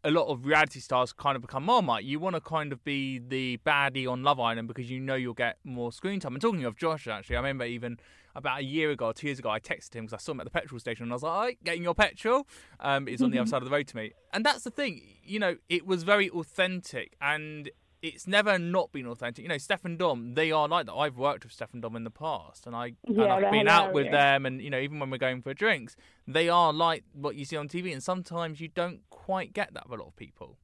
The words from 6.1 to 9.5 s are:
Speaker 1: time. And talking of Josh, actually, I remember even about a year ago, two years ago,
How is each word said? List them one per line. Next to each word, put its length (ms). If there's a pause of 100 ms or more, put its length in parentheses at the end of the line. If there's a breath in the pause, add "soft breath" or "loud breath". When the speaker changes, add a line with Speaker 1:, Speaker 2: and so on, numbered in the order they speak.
Speaker 1:
time. 140
And 60
talking 240
of 120
Josh, 320
actually, 280
I 40
remember 240
even 340 (380 soft breath)
about 240
a 40
year 260
ago, 200
two 160
years 140
ago, 100